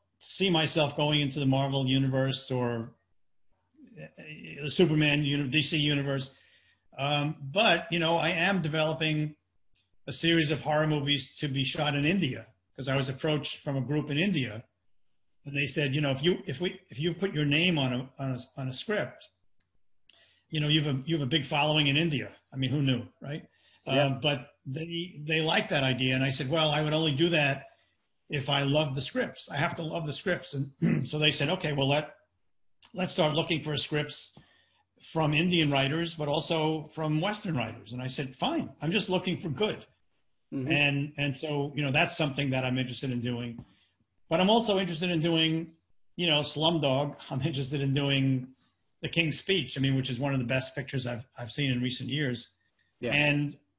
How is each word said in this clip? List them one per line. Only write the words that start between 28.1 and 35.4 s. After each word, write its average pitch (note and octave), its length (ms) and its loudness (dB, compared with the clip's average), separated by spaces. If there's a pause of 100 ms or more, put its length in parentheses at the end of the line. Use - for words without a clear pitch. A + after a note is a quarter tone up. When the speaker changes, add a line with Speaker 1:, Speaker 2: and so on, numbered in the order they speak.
Speaker 1:
if C#3 180 -4
I C#3 160 2
loved C#3 320 2
the C#3 60 -4
scripts. - 500 -4
I D#3+ 60 -6
have E3 180 0
to E3+ 80 -6
love D#3+ 220 -6
the D3 80 -4
scripts." - 400 -4
And C#3+ 520 0
<clears throat> - 40 -6
so D3+ 100 -2
they D3+ 120 4
said, D3 180 0
"Okay, E3 240 0
well, C#3+ 160 2
let, D3 220 0 (840)
let's F3+ 180 -4
start D#3 240 2
looking D#3+ 260 0
for D3+ 140 -4
scripts - 640 -4 (720)
from D#3 220 2
Indian E3 360 4